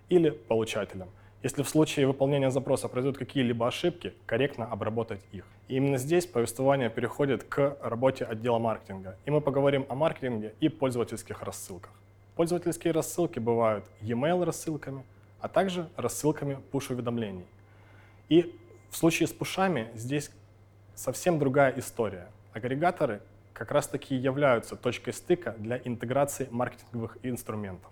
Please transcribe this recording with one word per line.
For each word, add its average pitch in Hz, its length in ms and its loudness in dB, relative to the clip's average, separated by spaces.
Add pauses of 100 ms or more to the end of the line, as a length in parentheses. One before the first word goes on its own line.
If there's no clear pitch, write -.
или 170 220 6
получателям, 110 760 -2 (340)
если 127 220 -2
в - 40 -6
случае 151 380 4
выполнения 135 460 2
запроса 131 340 0
произойдут 131 320 -2
какие-либо 120 480 0
ошибки, 123 480 -2 (100)
корректно 123 400 0
обработать 110 580 -4 (100)
их. 92 120 -12 (220)
И 127 80 -4
именно 135 220 2
здесь 160 300 2
повествование 131 640 2
переходит 127 520 0
к 143 400 0
работе 123 420 0
отдела 113 360 0
маркетинга, 98 560 -6 (100)
и 147 60 0
мы 151 80 4
поговорим 139 480 2
о 127 80 -6
маркетинге 123 640 -2
и 156 80 6
пользовательских 117 760 -4
рассылках. - 480 -10 (460)
Пользовательские 170 560 2
рассылки 160 480 0
бывают 113 440 4 (160)
e-mail 135 440 2
рассылками, 143 580 -6 (380)
а 110 80 -6
также 175 480 0
рассылками 139 640 -2 (100)
пуш-уведомлений. 117 760 -4 (840)
И 170 280 6 (340)
в - 60 -10
случае 160 300 4
с 156 60 -2
пушами 156 600 -2
здесь 127 380 -4 (640)
совсем 156 460 0
другая 135 360 4
история. 95 520 -4 (240)
Агрегаторы 135 680 0 (300)
как 117 200 -8
раз-таки 143 420 -2
являются 131 600 2
точкой - 360 -4
стыка 170 460 -2
для 117 260 -4
интеграции 127 680 -2
маркетинговых 120 720 -6
инструментов. 107 680 -6